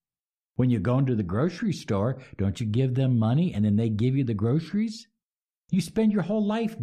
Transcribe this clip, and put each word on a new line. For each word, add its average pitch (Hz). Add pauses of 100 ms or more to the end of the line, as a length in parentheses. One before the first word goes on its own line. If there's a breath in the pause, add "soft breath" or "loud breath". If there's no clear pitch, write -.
(540)
When 123
you 117
go 123
into 131
the 107
grocery 156
store, 113 (140 loud breath)
don't 98
you 117
give 127
them 127
money 127
and 101
then 104
they 113
give 113
you 139
the 117
groceries? 165 (640)
You 185
spend 220
your 202
whole 208
life 220